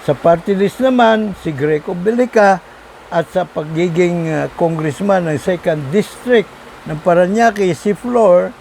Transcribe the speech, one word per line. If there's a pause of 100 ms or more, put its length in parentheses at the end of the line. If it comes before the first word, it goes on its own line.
Sa
party
list
naman,
si
Greco
Belica, (480)
at
sa
pagiging,
uh,
congressman
ng
second (160)
district (320)
ng
Parañaque,
si
Flor